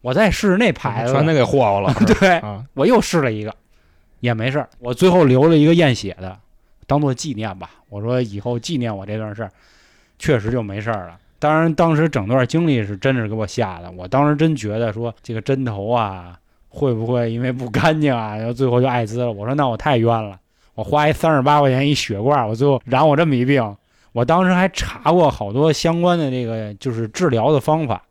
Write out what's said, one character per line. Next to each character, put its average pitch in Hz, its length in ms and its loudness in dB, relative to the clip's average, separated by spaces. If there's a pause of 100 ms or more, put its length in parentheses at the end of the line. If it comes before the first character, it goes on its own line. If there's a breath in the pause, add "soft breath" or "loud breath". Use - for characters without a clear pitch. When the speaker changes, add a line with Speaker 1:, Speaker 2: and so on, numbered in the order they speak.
Speaker 1:
我 127 100 -4
再 190 180 4
试 208 180 0
试 185 100 4
那 226 140 4
牌 110 340 -4
子。 131 80 0
Speaker 2:
全 143 100 2
得 160 80 2
给 139 100 4
霍 120 180 2
霍 101 200 2
了。 101 200 0
Speaker 1:
<laughs> 220 40 6 (160)
对， 185 200 4
Speaker 2:
啊。 104 220 -10 (120)
Speaker 1:
我 139 120 2
又 233 140 4
试 165 220 0
了 123 100 0
一 107 100 -6
个， 107 120 -10 (640)
也 120 140 0
没 113 160 -2
事 143 80 -2
儿。 131 100 -6 (100)
我 120 140 -8
最 180 160 4
后 175 160 6
留 131 240 6
了 165 80 6
一 147 80 6
个 165 100 6
验 156 200 4
血 95 260 -8
的， 92 160 -12 (500)
当 143 140 0
做 139 140 0
纪 147 180 -8
念 104 260 -8
吧。 87 120 -16 (180)
我 101 140 -10
说 123 180 -2
以 101 180 -6
后 120 200 -6
纪 151 180 -6
念 117 180 -4
我 98 120 -12
这 104 100 -8
段 107 180 -8
事 113 80 -10
儿， 98 80 -10 (680 soft breath)
确 135 200 0
实 107 120 -4
就 123 120 -2
没 101 160 -8
事 107 120 -6
儿 98 160 -6
了。 85 100 -20 (220)
当 151 160 2
然， 165 200 2
当 165 220 2
时 160 120 2
整 104 200 -4
段 127 180 2
经 165 200 0
历 123 180 0
是 101 140 -8
真 135 160 0
是 117 140 -2
给 107 60 -6
我 110 120 -4
吓 95 340 -6
的。 87 120 -16
我 90 140 -14
当 139 220 2
时 147 80 2
真 160 180 2
觉 107 240 -6
得 113 140 -2
说 113 300 -8
这 120 100 -12
个 110 80 -6
针 135 240 -2
头 104 260 -6
啊， 95 460 -4 (320)
会 135 240 -2
不 110 140 -4
会 120 240 -2
因 117 100 -6
为 127 100 -4
不 123 200 -8
干 160 280 2
净 143 160 2
啊， 107 220 -6
然 110 100 -6
后 120 60 -4
最 127 140 -2
后 123 120 2
就 127 80 2
艾 123 200 0
滋 113 140 -6
了？ 120 120 -2
我 101 140 -8
说 131 80 -4
那 143 140 0
我 113 80 -2
太 139 220 0
冤 113 100 2 (160)
了， 98 140 -14 (360)
我 110 80 -8
花 147 240 2
一 156 60 2
三 160 240 2
十 131 60 2
八 147 180 4
块 139 100 4
钱 135 180 2
一 147 60 2
血 104 240 -4
罐 135 200 2
儿， 113 100 0
我 110 60 -4
最 127 120 0
后 135 200 2
染 131 200 2
我 147 80 4
这 165 120 2
么 139 100 0
一 120 80 0
病。 123 320 0 (360)
我 120 120 0
当 175 220 2
时 185 80 2
还 180 160 2
查 - 420 -4
过 170 180 4
好 104 220 -8
多 147 180 2
相 165 300 -2
关 175 180 2
的 143 120 -2
这 127 160 -4
个 110 280 -8
就 127 160 -6
是 113 180 -4
治 180 200 -2
疗 120 240 2
的 139 80 2
方 156 260 0
法 101 240 -6